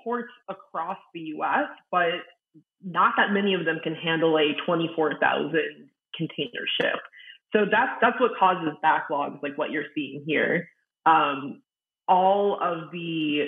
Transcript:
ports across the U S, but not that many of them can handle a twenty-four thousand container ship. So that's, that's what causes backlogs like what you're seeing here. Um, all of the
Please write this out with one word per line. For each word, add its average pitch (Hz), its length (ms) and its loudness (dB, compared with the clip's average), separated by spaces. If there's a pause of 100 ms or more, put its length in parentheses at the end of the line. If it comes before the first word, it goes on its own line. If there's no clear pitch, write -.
ports 233 280 -6 (180)
across 185 480 -8 (160)
the 170 80 -12
U 156 220 -8
S, 220 260 0 (200)
but 175 200 2 (760)
not 190 340 2
that 202 140 2
many 202 220 2
of 175 120 0
them 160 160 -2
can 160 140 -4
handle 165 420 2
a 151 140 4 (140)
twenty-four 165 540 0
thousand 147 680 -2 (260)
container 151 500 -8 (140)
ship. - 200 -2 (540)
So 214 60 4 (100)
that's, 240 220 2 (100)
that's 240 180 2
what 247 180 2
causes 170 360 2 (100)
backlogs 147 580 0
like 143 160 -8
what 151 140 -4
you're 147 140 -4 (100)
seeing 143 320 -8
here. 147 420 0 (360)
Um, 143 560 2 (460)
all 190 540 4
of 165 300 -4
the 160 560 -2